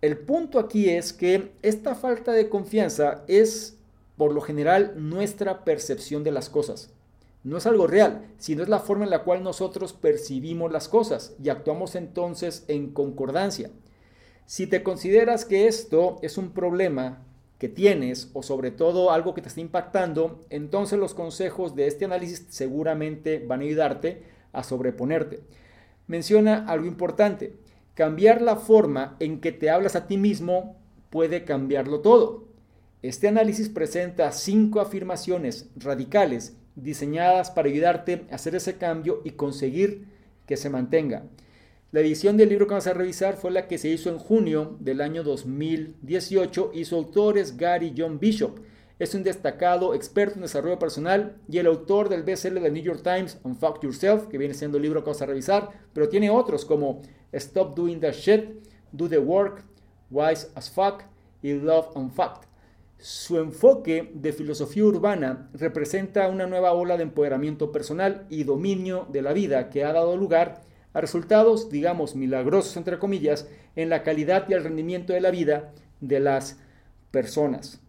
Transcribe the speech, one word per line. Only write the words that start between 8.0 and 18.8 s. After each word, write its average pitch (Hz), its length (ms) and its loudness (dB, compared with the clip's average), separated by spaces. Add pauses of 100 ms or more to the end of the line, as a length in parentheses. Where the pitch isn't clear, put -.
sino 160 260 -4
es - 60 -4
la 208 100 4
forma 202 260 -2
en 202 60 -2
la 170 140 0
cual 180 180 0
nosotros 185 520 -6
percibimos 156 760 -2
las 156 180 -4
cosas 214 540 0
y 139 60 0
actuamos 160 460 -4
entonces 175 760 -6
en 143 240 -4
concordancia. 139 760 -4 (760)
Si - 220 -8
te - 160 0
consideras 220 640 2
que 202 200 4
esto 180 540 2
es - 160 -8
un 185 140 -6
problema 170 720 -2 (360)
que 127 80 -6
tienes 156 640 2
o 135 100 -8
sobre 131 280 -4
todo 175 420 2